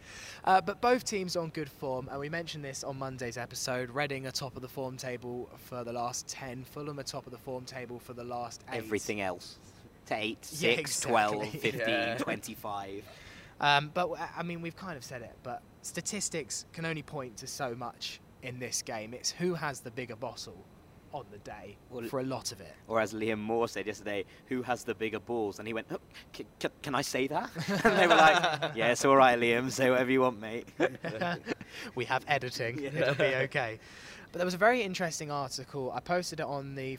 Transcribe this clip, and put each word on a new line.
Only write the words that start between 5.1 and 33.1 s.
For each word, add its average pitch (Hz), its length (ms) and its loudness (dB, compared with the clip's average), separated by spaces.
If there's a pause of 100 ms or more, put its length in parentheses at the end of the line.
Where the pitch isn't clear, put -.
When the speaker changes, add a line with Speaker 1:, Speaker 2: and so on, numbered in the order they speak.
Speaker 1:
for 123 260 -10
the 117 80 -6
last 120 360 -4
ten. 131 360 -10
Fulham 147 360 -10
are 135 40 -8
top 127 220 -8
of 123 80 -14
the 117 40 -14
form 127 280 -8
table 123 340 -10
for 127 140 -14
the 120 100 -10
last 120 480 -8
eight. 127 60 -4
Speaker 2:
Everything 107 420 0
else. 90 380 -4 (480)
To 127 100 -2
eight, 110 220 -2 (160)
Speaker 1:
Yeah, 160 220 4
Speaker 2:
six, - 40 0 (240)
Speaker 1:
exactly. 135 80 0
Speaker 2:
twelve, 107 380 4
fifteen, 120 400 0
Speaker 3:
Yeah. 117 280 0
Speaker 2:
twenty-five. 104 840 -6 (560)
Speaker 1:
Um, 143 340 6
but, 180 100 0
w-, 165 180 -4 (160)
I 170 60 -6
mean, 170 180 -6
we've 170 160 -8
kind 185 180 -10
of 123 80 -12
said 123 180 -12
it, 98 220 -14
but 120 180 -8 (200)
statistics - 920 -6
can 165 140 -8
only 160 180 -2
point 127 340 -10
to 123 100 -12
so 123 280 -4
much - 460 -10 (220)
in 123 160 -8
this - 220 -4
game. 113 320 -6
It's - 180 -4
who 175 240 0
has 147 260 -4
the 123 100 -10
bigger 120 240 -8
bottle 110 480 -10 (500)
on 135 180 -8
the 104 80 -16
day 104 380 -14 (120)
Speaker 2:
Well, 120 180 -6
Speaker 1:
for 131 120 -2
a 131 40 -2
lot 131 280 -4
of 101 80 -12
it. 78 140 -16 (140)
Speaker 2:
Or 113 120 4
as 107 140 2
Liam 110 260 2
Moore 113 300 2
said 98 180 -4
yesterday, 101 380 -4 (220)
"Who 127 160 -2
has 120 200 -2
the 117 100 -2
bigger 107 260 -2
balls?" 107 380 -2
And 107 100 -8
he 113 60 -4
went, 110 160 -4
"Oh, 175 80 -6 (360)
c-, - 120 -10 (160)
c-, 165 60 -2 (160)
can 147 120 -2
I 135 60 4
say 135 260 0
that?" 147 280 -2
<laughs> 175 300 -2
And 185 120 8
they 180 100 8
were 214 80 10
like, 160 600 8
"Yes, 117 300 4
all 139 100 10
right, 127 240 12
Liam, 120 320 4
say 127 180 4
whatever 127 220 6
you 131 100 8
want, 123 180 4
mate." 110 280 -6 (100)
<laughs> - 1160 -4
Speaker 1:
We 120 100 -2
have 131 220 0
editing. 127 520 0
Speaker 2:
Yeah. 139 100 -4
Speaker 1:
It'll 143 260 2